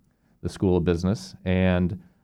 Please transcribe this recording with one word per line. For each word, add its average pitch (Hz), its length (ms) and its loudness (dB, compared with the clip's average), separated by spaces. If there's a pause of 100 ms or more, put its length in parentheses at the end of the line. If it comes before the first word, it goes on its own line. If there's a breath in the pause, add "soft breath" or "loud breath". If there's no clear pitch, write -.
(420)
the 90 80 -6
School 92 260 0
of 85 80 2
Business. 90 520 -2 (100)
And 92 560 0 (220 loud breath)